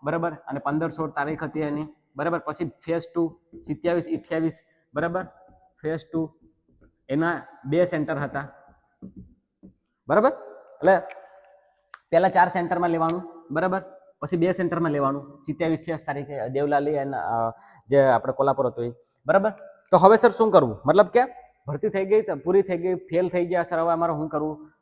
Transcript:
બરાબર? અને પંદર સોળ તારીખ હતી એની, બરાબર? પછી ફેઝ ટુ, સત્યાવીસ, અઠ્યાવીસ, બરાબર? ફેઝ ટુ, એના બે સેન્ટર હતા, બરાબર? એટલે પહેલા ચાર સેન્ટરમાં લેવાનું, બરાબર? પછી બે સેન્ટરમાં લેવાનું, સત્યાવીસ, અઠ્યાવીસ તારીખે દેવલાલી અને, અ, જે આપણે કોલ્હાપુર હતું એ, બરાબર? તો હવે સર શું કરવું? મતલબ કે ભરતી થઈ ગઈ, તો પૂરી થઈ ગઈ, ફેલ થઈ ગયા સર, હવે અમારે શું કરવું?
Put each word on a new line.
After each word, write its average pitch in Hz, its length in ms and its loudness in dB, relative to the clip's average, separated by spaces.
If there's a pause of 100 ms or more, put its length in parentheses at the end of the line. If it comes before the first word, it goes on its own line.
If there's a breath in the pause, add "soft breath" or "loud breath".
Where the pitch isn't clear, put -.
બરાબર? 165 300 -4
અને 139 260 -10
પંદર 156 300 -2
સોળ 156 200 -6
તારીખ 151 340 -6
હતી 156 160 -8
એની, 151 280 -4 (280)
બરાબર? 160 240 -2
પછી 156 260 -6
ફેઝ 165 360 -6 (120)
ટુ, 165 260 -2 (220)
સત્યાવીસ, 165 460 -2
અઠ્યાવીસ, 160 560 -4 (300)
બરાબર? 170 300 -4 (580)
ફેઝ 156 180 -4 (120)
ટુ, 160 240 -4 (760)
એના 156 320 -2 (240)
બે 160 200 2
સેન્ટર 156 320 -4
હતા, 139 300 -8 (1600)
બરાબર? 214 220 4
એટલે - 680 0 (1120)
પહેલા 175 180 4
ચાર 180 180 4
સેન્ટરમાં 175 420 -2
લેવાનું, 165 640 -4
બરાબર? 185 300 -2 (400)
પછી 170 160 -4
બે 170 140 2
સેન્ટરમાં 170 400 0
લેવાનું, 139 500 -2
સત્યાવીસ, 160 380 -2
અઠ્યાવીસ 160 260 -8
તારીખે 139 440 -6
દેવલાલી 143 480 0
અને, 139 200 -4
અ, 113 360 -2 (360 soft breath)
જે 139 120 6
આપણે 127 320 4
કોલ્હાપુર 135 340 0
હતું 120 180 -6
એ, 120 80 -8 (320)
બરાબર? 196 240 2 (420)
તો 185 60 6
હવે 190 200 10
સર 233 120 6
શું 220 220 2
કરવું? 127 340 4
મતલબ 180 220 6
કે 233 120 2 (480)
ભરતી 151 220 -4
થઈ 196 160 -2
ગઈ, 214 160 2
તો 208 140 -4
પૂરી 175 260 2
થઈ 190 160 -2
ગઈ, 180 180 -2
ફેલ 175 340 -2
થઈ 175 160 0
ગયા 175 180 -2
સર, 165 160 -2
હવે 165 120 2
અમારે 165 220 0
શું 151 160 -4
કરવું? 151 420 -6 (100)